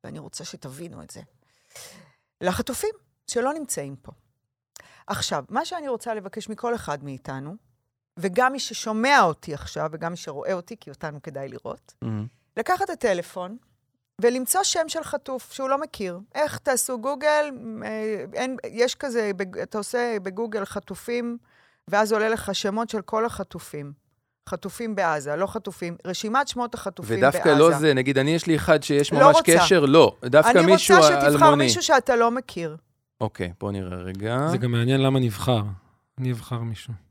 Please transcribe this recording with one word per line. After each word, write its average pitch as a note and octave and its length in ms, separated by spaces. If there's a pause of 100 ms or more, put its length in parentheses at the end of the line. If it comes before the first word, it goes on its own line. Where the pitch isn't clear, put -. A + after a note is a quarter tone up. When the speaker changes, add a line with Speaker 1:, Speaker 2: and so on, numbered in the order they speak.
Speaker 1:
ואני C#3+ 140
רוצה D#3 260
שתבינו D#3 580
את - 80
זה. - 100 (1200)
לחטופים A#3 500 (400)
שלא B3 240
נמצאים C#3+ 480
פה. - 100 (960)
עכשיו, E3 420
מה C4 160
שאני E4 240
רוצה A#3 260
לבקש G3 340
מכל A#3 260
אחד D3 300
מאיתנו, C#3 500 (600)
וגם G3+ 360
מי C#4 80
ששומע A3+ 600
אותי D#3+ 320
עכשיו, D3+ 380
וגם E3 180
מי F3 60
שרואה D3+ 360
אותי, F3+ 280
כי - 100
אותנו D3 320
כדאי C#3 260
לראות, - 540
Speaker 2:
מהמם. A2 240 (300)
Speaker 1:
לקחת F4+ 260
את G4 80
הטלפון, F#3 680 (640)
ולמצוא B3+ 420
שם E4 260
של D#4+ 160
חטוף - 480
שהוא C4 160
לא C#4 120
מכיר. F#3+ 400 (140)
איך D4 240
תעשו C4 420
גוגל, D4 500 (340)
אה, G#3+ 480
אין, B3+ 240 (100)
יש A#3+ 280
כזה, A#3 420
בג-, F#3 220
אתה E3+ 200
עושה A#3 440
בגוגל G3+ 420
חטופים, A#3 760 (500)
ואז G#3 240
עולה A3 160
לך A3 260
שמות G#3+ 360
של G#3 120
כל A3 220
החטופים. D#3+ 680 (560)
חטופים G3+ 460
בעזה, D3+ 420
לא F#3 100
חטופים, F3+ 580
רשימת G#3+ 440
שמות A#3+ 260
החטופים A2+ 440
Speaker 2:
ודווקא D#3 300
לא D3 200
Speaker 1:
בעזה. D#3 120
Speaker 2:
זה, D3+ 140
נגיד, C3 240
אני, C3+ 120
יש E3 160
לי D#3+ 100
אחד D3+ 260
שיש C#3+ 300
Speaker 1:
לא D#3+ 140
Speaker 2:
ממש D3+ 100
Speaker 1:
רוצה. D#4+ 220
Speaker 2:
קשר, F3 260
לא. C#3 400
דווקא D#3 340
Speaker 1:
אני E3+ 80
Speaker 2:
מישהו - 300
Speaker 1:
רוצה D#4 120
שתבחר D4 360
Speaker 2:
אלמוני. C#4+ 200
Speaker 1:
מישהו C4 180
שאתה B3+ 340
לא A#3 140
מכיר. E3+ 460 (440)
Speaker 2:
אוקיי, F#2+ 400
בוא G2+ 120
נראה F#2 240
רגע. G2 540
Speaker 3:
זה - 80
גם A#2+ 120
מעניין A#2+ 300
למה C3+ 200
נבחר. A2+ 420 (560)
אני B2+ 140
אבחר A#2 260
מישהו. A2+ 340 (180)